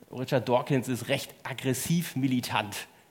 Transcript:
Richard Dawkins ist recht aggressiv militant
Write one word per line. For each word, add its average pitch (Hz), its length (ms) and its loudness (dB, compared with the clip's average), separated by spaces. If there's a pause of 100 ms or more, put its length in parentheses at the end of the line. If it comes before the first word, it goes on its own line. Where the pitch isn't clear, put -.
(160)
Richard 127 320 0
Dawkins 127 400 2
ist 117 200 -4
recht 135 340 -2
aggressiv 135 760 0
militant 123 680 0 (240)